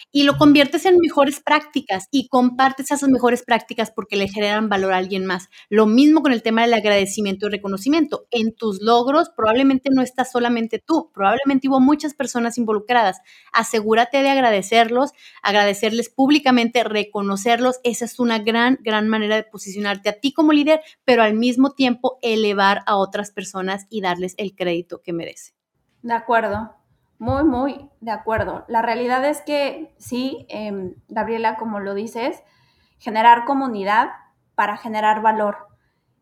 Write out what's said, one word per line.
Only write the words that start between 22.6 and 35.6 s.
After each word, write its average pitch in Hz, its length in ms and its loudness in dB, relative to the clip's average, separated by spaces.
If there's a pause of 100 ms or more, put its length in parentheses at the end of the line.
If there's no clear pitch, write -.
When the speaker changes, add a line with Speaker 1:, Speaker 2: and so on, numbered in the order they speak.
Speaker 1:
a 220 80 0
otras 196 380 -2
personas 190 580 -8
y 220 100 -6
darles 180 380 -4
el 190 160 -8
crédito 175 480 -6
que 175 100 -10
merecen. - 440 -12 (460)
Speaker 2:
De 233 120 -4
acuerdo, 226 600 -2 (440)
muy, 269 260 -2
muy 262 460 -2 (100)
de 226 100 -10
acuerdo. 208 580 -6
La 226 120 0
realidad 240 480 -2
es 294 140 -4
que 294 560 -6
sí, 254 500 -8
em, 202 460 -10 (140)
Gabriela, 226 500 -4
como 220 200 -6
lo 196 140 -6
dices, 226 500 -8 (560)
generar 233 460 4
comunidad 240 640 -2 (460)
para 208 240 -2
generar 214 420 -2
valor 214 380 0 (640)